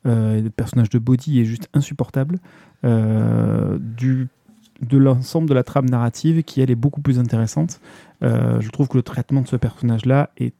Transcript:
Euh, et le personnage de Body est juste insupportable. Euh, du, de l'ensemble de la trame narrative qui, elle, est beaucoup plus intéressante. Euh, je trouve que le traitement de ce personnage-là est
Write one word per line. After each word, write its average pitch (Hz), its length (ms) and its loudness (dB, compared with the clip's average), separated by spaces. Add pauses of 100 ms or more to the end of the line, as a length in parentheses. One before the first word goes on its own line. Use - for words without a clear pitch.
Euh, 110 320 2
et 110 40 0
le 110 80 -4
personnage 113 400 0
de 123 100 2
Body 127 400 0
est 113 60 4
juste 117 280 -8
insupportable. 143 640 -2 (460)
Euh, 110 920 2
du, 127 480 -2 (540)
de 131 160 2
l'ensemble 135 500 2
de 143 60 2
la 123 100 2
trame 127 260 -2
narrative 123 540 0
qui, - 180 -2
elle, 131 100 2
est 120 40 4
beaucoup 139 260 -2
plus 135 180 2
intéressante. 117 600 -2 (420)
Euh, 117 380 0
je 110 100 -4
trouve 139 180 -2
que 131 100 -2
le 120 60 2
traitement 135 380 -2
de 123 60 -4
ce - 80 -4
personnage-là 123 840 0
est 120 220 -4